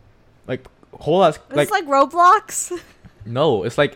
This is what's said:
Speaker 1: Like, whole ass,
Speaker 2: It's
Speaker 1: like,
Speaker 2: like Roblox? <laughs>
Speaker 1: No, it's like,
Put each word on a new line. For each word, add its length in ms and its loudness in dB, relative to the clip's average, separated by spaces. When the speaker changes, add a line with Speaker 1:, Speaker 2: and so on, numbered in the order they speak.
Speaker 1:
Like, 200 -10
whole 220 0
ass, 140 2
Speaker 2:
It's 60 -10
Speaker 1:
like, 160 0
Speaker 2:
like 140 -2
Roblox? 1000 0
<laughs> 40 -20
Speaker 1:
No, 380 -2
it's 140 -6
like, 180 0